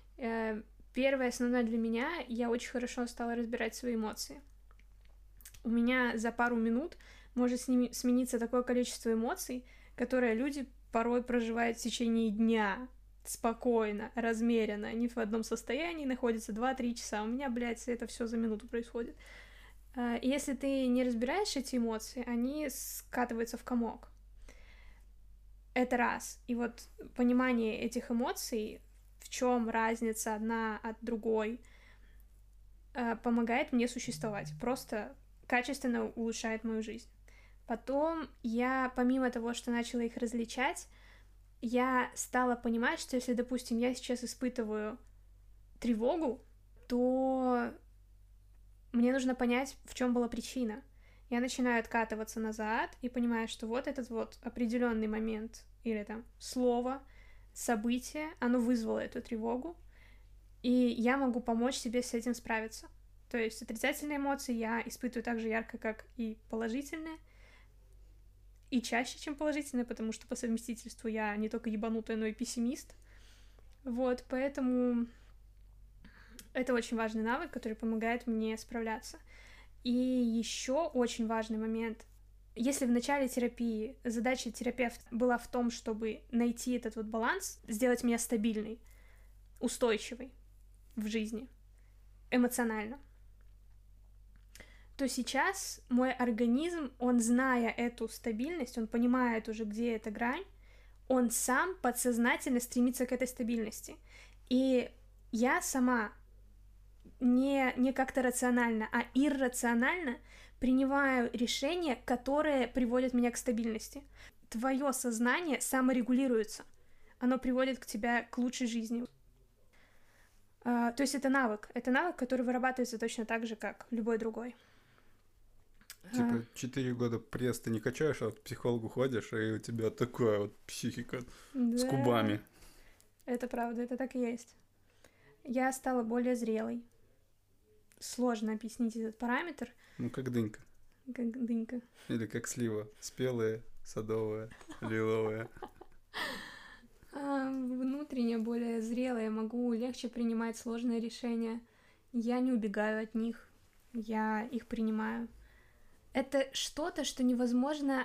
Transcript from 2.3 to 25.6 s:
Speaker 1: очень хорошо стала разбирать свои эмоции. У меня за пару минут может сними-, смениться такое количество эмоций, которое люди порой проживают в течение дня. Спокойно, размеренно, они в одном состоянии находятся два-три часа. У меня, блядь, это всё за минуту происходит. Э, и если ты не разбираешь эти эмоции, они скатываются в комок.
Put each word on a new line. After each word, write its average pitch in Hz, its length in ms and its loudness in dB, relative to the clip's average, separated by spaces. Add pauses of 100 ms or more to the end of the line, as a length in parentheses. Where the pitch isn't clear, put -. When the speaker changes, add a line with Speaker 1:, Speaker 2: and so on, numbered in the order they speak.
Speaker 1:
очень 240 200 -2
хорошо 240 360 -4
стала 233 300 -4
разбирать 233 400 -2
свои 240 180 -2
эмоции. 220 460 -4 (1200)
У 226 80 -2
меня 240 460 4
за 233 160 -2
пару 240 240 2
минут 233 400 0 (400)
может 247 240 2
сними-, 247 320 2
смениться 247 480 2
такое 247 220 2
количество 247 500 0
эмоций, 247 520 -2 (320)
которое 247 380 2
люди 269 340 -2 (240)
порой 233 300 2
проживают 233 560 0
в - 40 -10
течение 226 480 2
дня. 220 580 2 (380)
Спокойно, 226 880 0
размеренно, 226 720 2
они 233 200 0
в 240 80 -4
одном 226 280 0
состоянии 294 600 -4
находятся 233 480 0
два-три 240 420 0
часа. 214 280 -4
У 208 40 -4
меня, 262 220 -2
блядь, 240 400 -4
это 233 180 -4
всё 233 200 -6
за 233 100 -4
минуту 226 320 -2
происходит. 233 480 -6 (800)
Э, 240 240 0
и 254 80 2
если 285 240 0
ты 269 360 0
не 247 160 4
разбираешь 254 520 0
эти 262 200 -2
эмоции, 226 500 -2
они 262 420 0
скатываются 233 880 -4
в - 80 -14
комок. 233 460 -2 (1600)